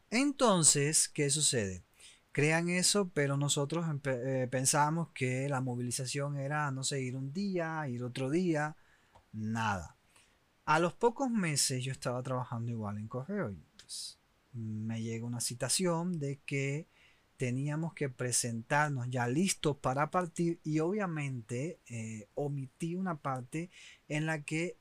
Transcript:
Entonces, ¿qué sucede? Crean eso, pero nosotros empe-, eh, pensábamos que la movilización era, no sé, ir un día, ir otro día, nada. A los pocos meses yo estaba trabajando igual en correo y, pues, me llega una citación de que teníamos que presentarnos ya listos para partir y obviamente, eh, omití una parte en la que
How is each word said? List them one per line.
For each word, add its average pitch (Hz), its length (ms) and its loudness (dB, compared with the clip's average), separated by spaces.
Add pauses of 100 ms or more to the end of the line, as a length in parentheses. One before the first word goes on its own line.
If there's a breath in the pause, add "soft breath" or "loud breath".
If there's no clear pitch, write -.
(100)
Entonces, 190 960 4
¿qué 143 220 0
sucede? 113 540 2 (480 loud breath)
Crean 160 360 4
eso, 180 440 2
pero 139 240 2
nosotros 143 500 0
empe-, 131 580 0
eh, 120 40 0
pensábamos 147 640 2
que 127 380 -2
la 135 120 -2
movilización 131 760 -4
era, 143 320 -2
no 131 140 -4
sé, 139 180 0
ir 127 140 -4
un 135 160 -6
día, 165 560 -2
ir 120 160 -4
otro 131 260 -2
día, 156 460 2 (560 soft breath)
nada. 107 640 -2 (680 soft breath)
A 151 140 6
los 170 160 2
pocos 240 360 2
meses 147 540 0
yo 135 80 -4
estaba 127 300 -4
trabajando 123 480 -2
igual 104 280 -4
en 107 100 -6
correo 135 420 -4
y, 82 120 -10 (140)
pues, - 420 -12 (340)
me 110 500 -4
llega 113 240 -4
una 120 140 -4
citación 170 800 0
de 143 260 -4
que 139 420 -2 (500 soft breath)
teníamos 147 580 -2
que 143 140 -2
presentarnos 127 1000 0
ya 123 160 0
listos 151 520 2
para 139 320 2
partir 170 520 0
y 156 160 0
obviamente, 156 1080 -2
eh, 110 480 -8
omití 143 600 -4
una 185 220 -2
parte 139 540 -6 (380 loud breath)
en 151 180 0
la 160 160 -2
que 165 380 -4